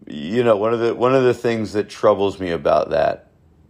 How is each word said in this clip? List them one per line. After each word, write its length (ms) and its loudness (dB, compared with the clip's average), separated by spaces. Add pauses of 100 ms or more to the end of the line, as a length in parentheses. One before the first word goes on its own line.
you 380 -4
know, 140 4
one 160 -2
of 60 -2
the, 140 0
one 220 2
of 80 4
the 100 4
things 400 -4
that 160 -2
troubles 500 0
me 120 -4
about 400 0
that, 400 -2 (380)